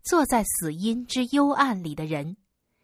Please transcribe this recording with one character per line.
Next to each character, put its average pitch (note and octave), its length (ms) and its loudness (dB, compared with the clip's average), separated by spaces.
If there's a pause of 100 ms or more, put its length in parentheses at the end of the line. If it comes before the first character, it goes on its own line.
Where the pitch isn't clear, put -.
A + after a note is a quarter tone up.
坐 D#4+ 220 4
在 A#3 200 2
死 D#3 280 -4
荫 A3+ 320 -2
之 B3+ 260 0
幽 C#4+ 180 4
暗 B3+ 340 0
里 D3+ 100 -6
的 D#3 120 -6
人。 D#3 320 -6 (460)